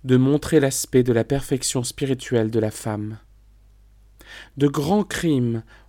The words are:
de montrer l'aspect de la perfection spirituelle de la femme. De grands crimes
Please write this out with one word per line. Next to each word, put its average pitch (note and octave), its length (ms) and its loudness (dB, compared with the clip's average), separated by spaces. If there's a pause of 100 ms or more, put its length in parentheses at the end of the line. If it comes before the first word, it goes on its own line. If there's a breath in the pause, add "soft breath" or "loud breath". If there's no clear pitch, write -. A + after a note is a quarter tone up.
de B2+ 140 4
montrer C#3+ 420 4
l'aspect C3+ 440 2
de B2 100 2
la A2+ 100 2
perfection C3 600 -2
spirituelle B2+ 640 -2
de A2+ 100 0
la G#2+ 120 0
femme. G#2+ 480 -8 (1400 loud breath)
De C#3 100 4
grands D#3 360 0
crimes B2 600 -2 (260 soft breath)